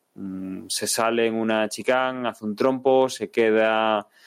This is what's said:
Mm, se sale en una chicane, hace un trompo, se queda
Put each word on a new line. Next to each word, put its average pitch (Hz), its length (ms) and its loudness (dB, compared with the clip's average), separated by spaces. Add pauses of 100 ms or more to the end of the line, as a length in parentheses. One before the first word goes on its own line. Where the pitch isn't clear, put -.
(160)
Mm, 95 520 -10
se - 180 -6
sale 117 400 0
en 113 80 0
una 110 360 0
chicane, 127 600 -2
hace 107 160 -10
un 104 100 -4
trompo, 131 540 4
se 107 220 -8
queda 110 760 2 (200)